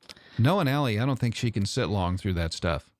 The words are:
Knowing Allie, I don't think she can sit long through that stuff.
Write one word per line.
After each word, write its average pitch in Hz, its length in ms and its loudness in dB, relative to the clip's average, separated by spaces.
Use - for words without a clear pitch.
Knowing 156 300 4
Allie, 131 300 0
I 117 60 0
don't 131 140 0
think 117 160 -2
she 120 160 -2
can 101 160 -2
sit 113 220 -2
long 90 280 0
through 95 180 -2
that 85 200 -2
stuff. 82 340 -2